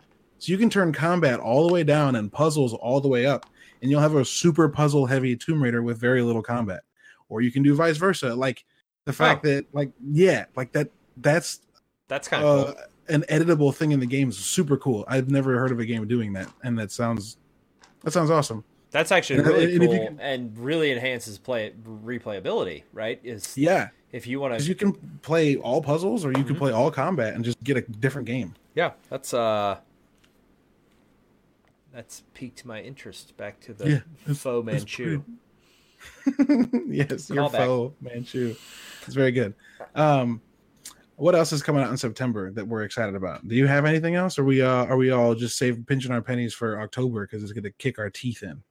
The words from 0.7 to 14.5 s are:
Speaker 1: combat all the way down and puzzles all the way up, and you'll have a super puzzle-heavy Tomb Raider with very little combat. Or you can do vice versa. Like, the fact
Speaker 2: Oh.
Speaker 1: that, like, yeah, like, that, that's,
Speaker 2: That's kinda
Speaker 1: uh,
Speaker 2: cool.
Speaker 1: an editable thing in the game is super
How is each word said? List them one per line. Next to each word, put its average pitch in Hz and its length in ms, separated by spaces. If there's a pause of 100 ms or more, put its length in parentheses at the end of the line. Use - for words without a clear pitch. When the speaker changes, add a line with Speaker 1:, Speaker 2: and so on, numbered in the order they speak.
Speaker 1:
combat 151 480
all 135 260
the 175 60
way 175 100
down 147 320
and 107 160
puzzles 147 420
all 127 280
the 139 80
way 123 160
up, 135 200 (360)
and 131 100
you'll 147 80
have 151 160
a 139 80
super 160 460
puzzle-heavy 135 680
Tomb 156 260
Raider 117 220
with 120 160
very 123 220
little 117 220
combat. 110 400 (460)
Or 110 120
you 123 100
can 139 120
do 143 120
vice 160 220
versa. 160 380
Like, 131 280 (420)
the 143 80
fact 156 320
Speaker 2:
Oh. 151 40
Speaker 1:
that, 139 240
like, 143 180 (200)
yeah, 151 340 (100)
like, 127 180
that, 208 160 (280)
that's, 151 420 (480)
Speaker 2:
That's 139 200
kinda 147 200
Speaker 1:
uh, 143 160 (100)
Speaker 2:
cool. - 20 (340)
Speaker 1:
an 156 180
editable 151 480
thing 151 160
in 143 80
the 127 60
game 135 240
is - 80
super 143 400